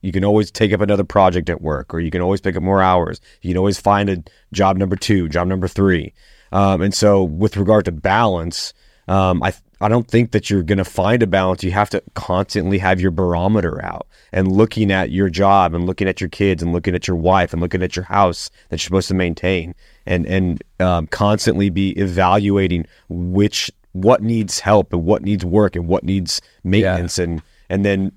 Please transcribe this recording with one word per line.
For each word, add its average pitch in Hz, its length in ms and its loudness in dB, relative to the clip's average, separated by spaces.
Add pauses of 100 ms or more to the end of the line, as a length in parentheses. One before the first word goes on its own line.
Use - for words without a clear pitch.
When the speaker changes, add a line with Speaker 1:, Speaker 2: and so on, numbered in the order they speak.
Speaker 1:
you 95 100 -6
can 92 100 -2
always 104 280 2
take 107 200 0
up 101 80 2
another 101 240 2
project 90 460 2
at 85 120 -4
work, 76 320 -6
or 82 60 -4
you 82 120 -4
can 87 100 -2
always 92 180 0
pick 92 160 -4
up 87 80 -4
more 95 180 2
hours. 90 380 2 (220)
You 87 80 -6
can 90 80 0
always 95 200 0
find 101 320 2
a 87 140 -4 (300)
job 95 240 2
number 95 180 -2
two, 92 320 0
job 87 220 -2
number 92 180 -2
three. 95 460 0 (400)
Um, 95 280 2
and 98 120 0
so 101 320 4
with 90 320 -2
regard 101 280 2
to 92 60 -4
balance, 90 800 -2 (360)
um, 92 340 2
I, 87 100 -2 (280)
I 104 80 0
don't 117 180 0
think 117 240 0
that - 180 -2
you're 98 140 2
gonna 95 220 0
find 110 360 0
a 110 60 2
balance. 92 340 0
You 92 100 -2
have 101 180 0
to - 120 -4 (120)
constantly 95 640 -2
have 92 240 0
your 92 100 2
barometer 87 720 -2
out - 240 -10 (240)
and 95 200 0
looking 107 400 2
at 95 200 0
your 95 180 0
job 95 440 2
and 87 120 -2
looking 92 220 -4
at 92 120 -4
your 92 100 -6
kids 92 340 0
and 85 100 -2
looking 87 220 -2
at 87 120 -6
your 90 100 -2
wife 90 360 2
and 82 80 -4
looking 90 220 -2
at 90 120 -6
your 92 100 -6
house 98 440 0 (200)
that - 80 -6
you're - 80 -8
supposed 92 240 -2
to 101 40 -4
maintain 87 640 -2 (300)
and, 87 200 -2
and, 92 380 -2 (160)
um, 87 280 0
constantly 101 640 0
be 92 220 -2
evaluating 95 920 0 (240)
which, 90 600 -2 (220)
what 101 320 2
needs 113 360 -2
help 98 320 2
and 85 140 -2
what 98 160 2
needs 95 240 -2
work 98 300 2
and 87 120 -6
what 90 160 0
needs 92 380 -2 (220)
Speaker 2:
Yeah. 90 80 -4
Speaker 1:
maintenance 92 480 0
and, 85 220 -4 (280)
and 98 160 0
then 98 320 0